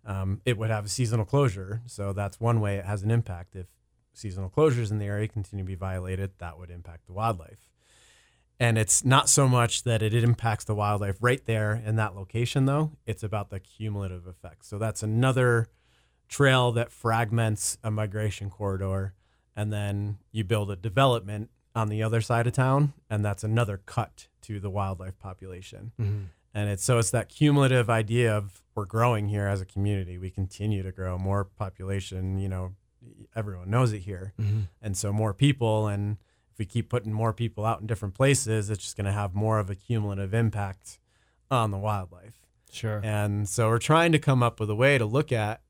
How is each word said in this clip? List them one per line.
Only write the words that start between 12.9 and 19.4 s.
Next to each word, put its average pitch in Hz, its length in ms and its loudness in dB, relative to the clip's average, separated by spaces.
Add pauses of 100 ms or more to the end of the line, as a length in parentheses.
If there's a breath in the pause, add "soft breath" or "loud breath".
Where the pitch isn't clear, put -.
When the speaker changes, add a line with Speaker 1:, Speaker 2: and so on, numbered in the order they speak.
Speaker 1:
It's 110 180 -6
about 101 260 -4
the 98 100 -8
cumulative 98 680 -8
effect. 87 400 -18
So 104 140 -10
that's 110 240 -4
another 120 640 4 (600)
trail 131 460 4
that 117 180 -2
fragments 113 920 0
a 113 80 -2
migration 107 580 -2
corridor, 95 640 -2 (420)